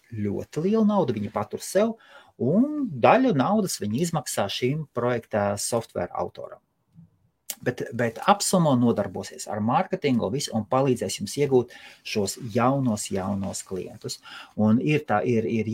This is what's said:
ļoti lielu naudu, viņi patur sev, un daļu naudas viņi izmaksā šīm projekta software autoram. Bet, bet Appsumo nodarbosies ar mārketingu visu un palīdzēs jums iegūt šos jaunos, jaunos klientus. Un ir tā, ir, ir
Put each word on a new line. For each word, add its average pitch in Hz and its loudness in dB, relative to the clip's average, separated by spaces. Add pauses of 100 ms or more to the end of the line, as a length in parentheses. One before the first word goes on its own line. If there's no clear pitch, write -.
ļoti 104 -4
lielu 220 4
naudu, 180 2
viņi 104 -4
patur - -6
sev, 220 0 (440)
un 254 2
daļu 165 4
naudas 185 2
viņi 110 0
izmaksā 139 -4
šīm 143 -2
projekta 113 0 (100)
software 104 -4
autoram. - -8 (1000)
Bet, 127 -2 (160)
bet 117 -2 (100)
Appsumo 180 4
nodarbosies 101 0
ar 104 -6
mārketingu 127 0
visu 143 -4
un 110 -2
palīdzēs 131 0
jums 101 -8
iegūt 135 2 (280)
šos 101 -2 (180)
jaunos, 120 2
jaunos 95 -4
klientus. - -10 (420)
Un 107 4
ir 151 2
tā, 104 2
ir, 113 2
ir 110 -2